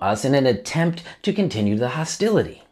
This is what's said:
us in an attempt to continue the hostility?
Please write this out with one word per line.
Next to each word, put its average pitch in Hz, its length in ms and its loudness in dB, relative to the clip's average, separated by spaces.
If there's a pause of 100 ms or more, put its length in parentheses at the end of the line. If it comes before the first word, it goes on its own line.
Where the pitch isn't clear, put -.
us 101 200 0
in 139 120 2
an 135 100 4
attempt 160 580 0 (200)
to 202 100 0
continue 107 460 0
the 123 120 0
hostility? 160 800 -2